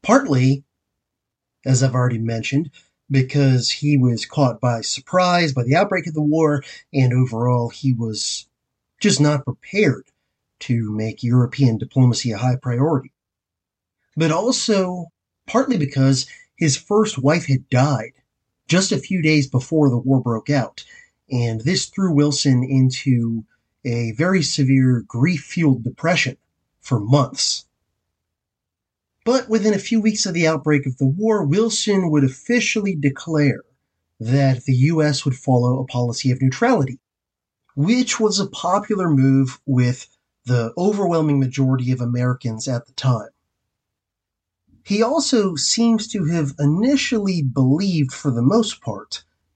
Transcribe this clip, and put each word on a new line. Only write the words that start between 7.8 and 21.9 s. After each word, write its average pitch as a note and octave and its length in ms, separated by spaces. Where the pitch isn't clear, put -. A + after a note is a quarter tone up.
was A2 560
just F#3+ 220
not D3 240
prepared D3+ 640
to A2+ 320
make A2 320
European B2 540
diplomacy A#2+ 560
a G2 40
high B2+ 200
priority. C3 560
But D#3 160
also, F#3 720
partly B3+ 300
because C3+ 480
his D#3 180
first G#3 420
wife D3 280
had C3+ 240
died B2 420
just F#3+ 240
a G#3+ 60
few F#3 240
days D3+ 260
before C#3+ 420
the B2 80
war C3 220
broke A2+ 300
out, C3 340
and A#2 300
this F#3 260
threw F#3+ 260